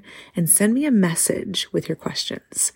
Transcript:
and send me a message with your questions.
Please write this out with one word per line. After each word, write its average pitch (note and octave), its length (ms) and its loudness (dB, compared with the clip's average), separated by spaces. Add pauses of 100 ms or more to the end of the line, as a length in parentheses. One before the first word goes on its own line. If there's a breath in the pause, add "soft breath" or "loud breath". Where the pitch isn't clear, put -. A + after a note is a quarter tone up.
(360 loud breath)
and E3+ 120 2
send G#3+ 260 4
me C#4+ 120 0
a C#4+ 60 2
message F3+ 800 0
with E3+ 160 -2
your - 80 -4
questions. - 800 -6